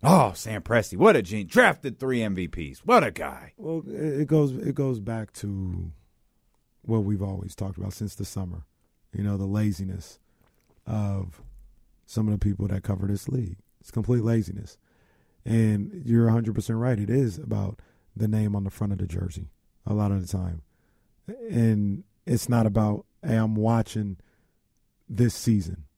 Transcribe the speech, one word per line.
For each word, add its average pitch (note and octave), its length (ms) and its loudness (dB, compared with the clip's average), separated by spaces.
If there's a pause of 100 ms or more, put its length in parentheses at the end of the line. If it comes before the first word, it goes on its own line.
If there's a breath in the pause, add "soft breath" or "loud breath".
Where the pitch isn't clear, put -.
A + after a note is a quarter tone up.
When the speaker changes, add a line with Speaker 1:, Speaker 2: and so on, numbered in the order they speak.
Speaker 1:
Oh, C#3+ 300 8
Sam G#2+ 280 -6
Presti! A2+ 340 0
What G3 200 8
a A#2 60 4
genius. F#2+ 300 -6
Drafted F3+ 480 2
three C3 220 0
M G#2 120 0
V F2+ 140 -4
Ps. D#2 360 -10
What A3+ 200 6
a A2 60 -2
guy. D#2 460 -10
Speaker 2:
Well, E3 300 -6
it, D3 360 -2
it C#3+ 40 0
goes, D3 260 4
it C3 220 -4
goes C3 240 0
back A2 360 -6
to F2+ 580 -6 (880)
what A2 220 0
we've G2 180 -2
always F#2+ 320 -8
talked F#2+ 240 -8
about F#2+ 140 -6
since G#2 240 -8
the G2+ 80 -8
summer. F2 400 -10 (480)
You G#2 100 -4
know, G2+ 140 0
the F#2+ 80 -2
laziness G2 760 -4 (680)
of G2 540 -4 (680)
some A2 200 -2
of G#2 60 2
the G2+ 120 0
people G2 240 0
that G2 140 -2
cover G2 240 -2
this G2+ 220 -2
league. G#2+ 300 -4 (220)
It's - 120 -20
complete A#2 320 0
laziness. A2 520 -2 (680)
And A2 600 2
you're A#2 240 6
a A2+ 40 6
hundred A2+ 240 2
percent A2+ 220 -2
right. A#2+ 200 2
It G2+ 120 0
is A#2+ 280 2
about G#2 400 -4 (380)
the G#2+ 120 0
name G#2+ 280 2
on G2 80 -2
the G2 60 -4
front G2+ 220 -4
of F#2+ 60 -4
the F#2 80 -4
jersey F2 440 -6 (360)
a G#2 80 -2
lot G#2 160 2
of G2 100 0
the F2+ 80 -8
time. F2+ 340 -4 (880)
And A2 520 2 (240)
it's - 220 -2
not A#2 180 4
about, G#2+ 400 0 (180)
"Hey, B2 120 0
I'm A2 180 0
watching G#2+ 640 0 (920)
this A2+ 260 2
season. F2 500 0 (140)